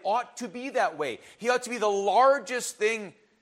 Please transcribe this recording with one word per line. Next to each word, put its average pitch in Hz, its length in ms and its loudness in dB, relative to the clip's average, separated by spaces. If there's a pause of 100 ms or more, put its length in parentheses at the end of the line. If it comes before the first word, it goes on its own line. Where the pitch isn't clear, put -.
ought 233 340 -2
to 233 100 -10
be 247 220 -10
that 175 300 0
way. 131 200 -4 (200)
He 226 100 -2
ought 247 140 0
to 226 80 -10
be 240 80 -6
the 214 80 2
largest 220 920 2
thing, 214 380 -2 (260)